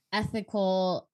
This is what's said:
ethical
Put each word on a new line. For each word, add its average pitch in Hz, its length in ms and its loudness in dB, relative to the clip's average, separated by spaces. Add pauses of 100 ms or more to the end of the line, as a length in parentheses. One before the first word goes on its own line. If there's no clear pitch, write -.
(120)
ethical 190 1040 0